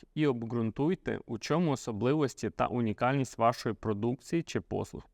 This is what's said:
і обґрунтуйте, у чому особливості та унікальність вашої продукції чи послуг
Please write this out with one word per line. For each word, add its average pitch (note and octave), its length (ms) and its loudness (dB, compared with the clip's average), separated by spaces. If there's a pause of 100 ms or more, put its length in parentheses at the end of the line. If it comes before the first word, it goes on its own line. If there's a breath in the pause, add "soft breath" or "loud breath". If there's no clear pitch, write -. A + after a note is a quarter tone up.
(160)
і D3+ 120 2
обґрунтуйте, A#2 960 0
у A2+ 120 -6
чому D#3 340 2
особливості B2 800 0
та - 180 0
унікальність B2 680 0
вашої A#2 380 2
продукції A#2 680 -2
чи - 180 -4
послуг - 420 -6 (100)